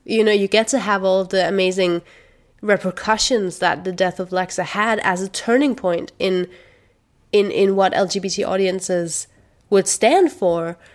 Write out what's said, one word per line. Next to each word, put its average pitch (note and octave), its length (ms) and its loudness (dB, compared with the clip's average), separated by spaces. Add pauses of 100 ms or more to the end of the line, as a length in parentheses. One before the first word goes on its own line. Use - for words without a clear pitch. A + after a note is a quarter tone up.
You A3 180 0
know, G#3+ 100 4
you G3+ 160 2
get A3 200 2
to C4 120 0
have G3 220 -2
all F#3+ 180 2
of F#3 100 -6
the F#3 180 0
amazing F#3 540 0 (580)
repercussions G3+ 1000 -2
that F3+ 240 -2
the F#3 80 -6
death F3+ 280 -2
of F3+ 100 -10
Lexa F#3 340 -4
had G#3+ 340 -2
as F#3 240 -2
a F#3+ 80 -6
turning C4 440 0
point - 440 -4
in, F#3 280 0 (840)
in, G3+ 180 2
in G3 240 2
what F#3+ 200 2
L G3 120 2
G G3 120 -4
B F#3+ 100 -4
T F#3+ 160 -4
audiences F#3 840 -2 (400)
would G3 200 2
stand D4+ 420 2
for, E3+ 480 -2 (160)